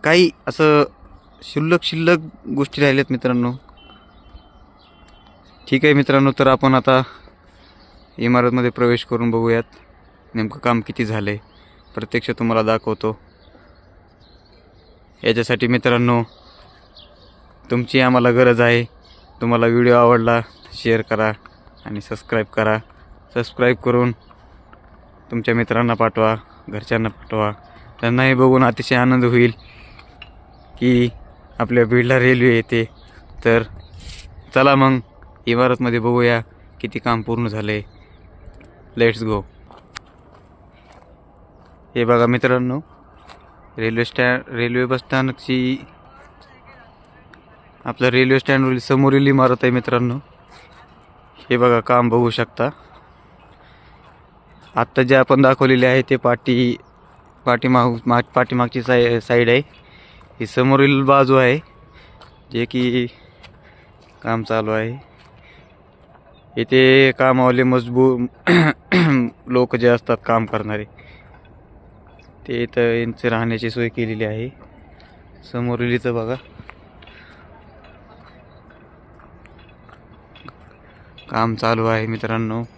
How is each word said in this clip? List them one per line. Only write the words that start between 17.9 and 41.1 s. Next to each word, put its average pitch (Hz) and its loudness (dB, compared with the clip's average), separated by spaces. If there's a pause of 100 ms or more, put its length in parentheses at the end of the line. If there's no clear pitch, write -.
आम्हाला 127 2
गरज 123 4
आहे. 120 2 (580)
तुम्हाला 117 0
व्हिडिओ 120 4
आवडला, 117 4 (320)
शेअर 113 -2
करा 110 -2 (540)
आणि 107 -10
सबस्क्राईब 110 -6
करा. 110 -2 (560)
सबस्क्राईब 123 -2
करून 123 0 (1200)
तुमच्या 117 -2
मित्रांना 117 -2
पाठवा, 110 0 (340)
घरच्यांना 110 -4
पाठवा, 107 -4 (500)
त्यांनाही 127 0
बघून 131 4
अतिशय 123 -2
आनंद 127 2
होईल 120 2 (1300)
की 123 2 (500)
आपल्या 120 2
बीडला 123 2
रेल्वे 123 4
येते. 113 -2 (560)
तर 117 4 (920)
चला 139 4
मग 135 2 (460)
इमारतमध्ये 120 0
बघूया 120 0 (400)
किती - -8
काम 117 -2
पूर्ण 117 -4
झाले. 104 -6 (1160)
लेट्स 113 0
गो. 107 -4 (2500)